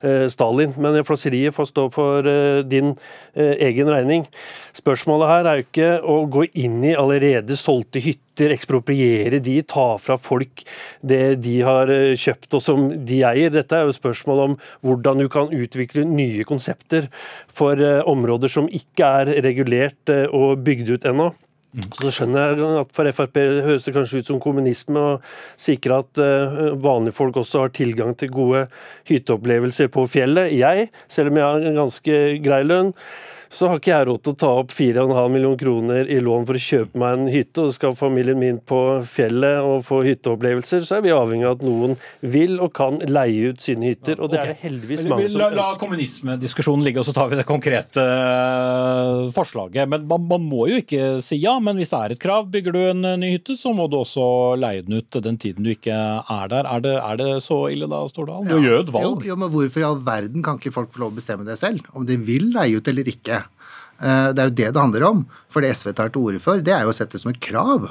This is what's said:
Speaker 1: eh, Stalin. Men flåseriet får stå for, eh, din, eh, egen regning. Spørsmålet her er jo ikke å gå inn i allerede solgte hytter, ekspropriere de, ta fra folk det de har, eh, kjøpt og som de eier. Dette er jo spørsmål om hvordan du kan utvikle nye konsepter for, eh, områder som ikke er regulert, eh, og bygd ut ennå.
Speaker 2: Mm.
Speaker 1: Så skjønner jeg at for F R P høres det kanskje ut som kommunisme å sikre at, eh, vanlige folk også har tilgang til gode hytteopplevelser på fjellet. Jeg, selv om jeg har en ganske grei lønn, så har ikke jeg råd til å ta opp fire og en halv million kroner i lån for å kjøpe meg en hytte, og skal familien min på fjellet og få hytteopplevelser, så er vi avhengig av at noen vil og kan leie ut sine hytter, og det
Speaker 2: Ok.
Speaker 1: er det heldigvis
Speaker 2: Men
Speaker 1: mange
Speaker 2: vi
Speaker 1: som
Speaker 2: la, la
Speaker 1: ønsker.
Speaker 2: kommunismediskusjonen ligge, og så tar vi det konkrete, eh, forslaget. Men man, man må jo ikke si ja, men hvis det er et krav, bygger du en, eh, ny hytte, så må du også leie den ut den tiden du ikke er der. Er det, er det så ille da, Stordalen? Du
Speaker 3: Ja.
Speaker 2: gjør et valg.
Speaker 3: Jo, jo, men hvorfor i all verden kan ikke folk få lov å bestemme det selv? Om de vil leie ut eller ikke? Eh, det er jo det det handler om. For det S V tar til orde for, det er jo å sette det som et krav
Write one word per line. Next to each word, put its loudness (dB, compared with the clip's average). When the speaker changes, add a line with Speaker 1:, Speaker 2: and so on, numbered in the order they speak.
Speaker 1:
eh, 2
Stalin. 0
Men 2
flåseriet -2
får -4
stå 0
for, 0
eh, 2
din, 0
eh, 2
egen 2
regning. 2
Spørsmålet 2
her 4
er 2
jo -8
ikke 2
å 2
gå 2
inn -2
i 2
allerede 2
solgte 0
hytter, -2
ekspropriere 2
de, 0
ta 0
fra -2
folk -4
det 4
de 0
har, 4
eh, 4
kjøpt -4
og 2
som 0
de 2
eier. 4
Dette 0
er 2
jo 0
spørsmål -2
om -2
hvordan 2
du 0
kan 0
utvikle -4
nye 0
konsepter -4
for, 2
eh, 4
områder 0
som 0
ikke -2
er 0
regulert, 0
eh, 2
og 2
bygd 0
ut 0
ennå. 2
Speaker 2:
Mm. -10
Speaker 1:
Så -2
skjønner 0
jeg 0
at -6
for 0
F -2
R 0
P 0
høres 0
det -4
kanskje 0
ut -4
som -2
kommunisme 0
å 0
sikre 0
at, -6
eh, 2
vanlige 0
folk 0
også 0
har 0
tilgang -2
til -6
gode 0
hytteopplevelser 2
på 0
fjellet. 2
Jeg, 4
selv 0
om 2
jeg 4
har 2
en 0
ganske 0
grei 4
lønn, 2
så 0
har 0
ikke 2
jeg 4
råd -2
til -2
å -8
ta 2
opp 2
fire 2
og 2
en 2
halv 2
million 2
kroner 0
i 0
lån 0
for -2
å -
kjøpe -2
meg 0
en -2
hytte, -2
og 2
skal -2
familien 0
min 0
på 0
fjellet 0
og 0
få 0
hytteopplevelser, 0
så -2
er 0
vi 4
avhengig 2
av 0
at -8
noen 0
vil 2
og -2
kan 0
leie 0
ut -12
sine -4
hytter, -6
og -4
det 0
Speaker 2:
Ok. -4
Speaker 1:
er -
det -10
heldigvis -8
Speaker 2:
Men -2
Speaker 1:
mange 0
Speaker 2:
vi 0
Speaker 1:
som -2
Speaker 2:
la, 2
la -2
Speaker 1:
ønsker. -6
Speaker 2:
kommunismediskusjonen -4
ligge, 0
og -2
så -4
tar 0
vi -2
det -2
konkrete, -2
eh, 0
forslaget. -4
Men -4
man, 0
man 0
må 0
jo 2
ikke -2
si -4
ja, 2
men 0
hvis -4
det -2
er -4
et -20
krav, 0
bygger -4
du 0
en, -2
eh, -2
ny -2
hytte, -8
så -4
må 0
du -2
også 0
leie -2
den -2
ut -6
den -4
tiden -6
du 0
ikke -4
er -4
der. -2
Er -4
det, 0
er -6
det -2
så -2
ille -6
da, -6
Stordalen? -8
Du 2
Speaker 3:
Ja. 6
Speaker 2:
gjør 6
et -10
valg. -2
Speaker 3:
Jo, -8
jo, -6
men -4
hvorfor 0
i 0
all -2
verden -4
kan -4
ikke -10
folk -6
få -16
lov -6
å -12
bestemme -10
det -10
selv? -4
Om -6
de 0
vil 0
leie 0
ut -4
eller -2
ikke? -6
Eh, 2
det 0
er 2
jo -4
det 0
det 2
handler 2
om. 2
For -2
det 0
S -2
V -6
tar -2
til -4
orde -2
for, 0
det 0
er 2
jo 0
å -2
sette -6
det -8
som -4
et -6
krav 0